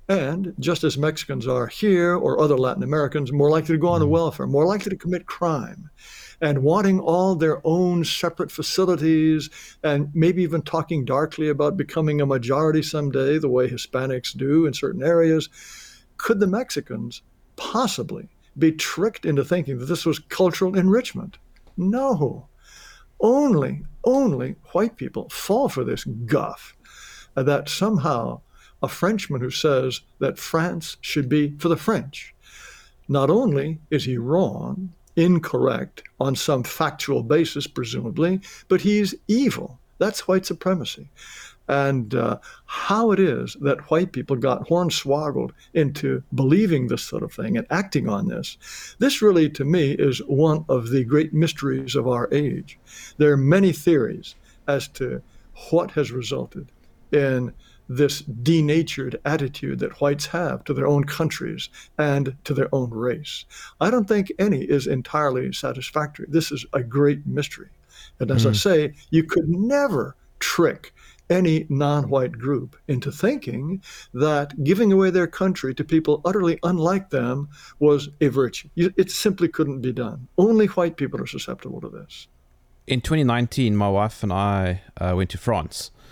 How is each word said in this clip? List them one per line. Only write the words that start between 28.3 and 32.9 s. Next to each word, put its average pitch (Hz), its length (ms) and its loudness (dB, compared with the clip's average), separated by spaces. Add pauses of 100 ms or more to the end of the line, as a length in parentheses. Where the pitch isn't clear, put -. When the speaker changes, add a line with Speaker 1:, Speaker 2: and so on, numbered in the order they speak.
Speaker 1:
a 135 60 0
Frenchman 190 540 -2
who 123 100 -4
says 131 520 0 (180)
that 139 180 -2
France 170 640 -4
should 135 280 -2
be 147 300 2
for 170 100 -2
the 165 80 4
French, 156 560 -4 (760)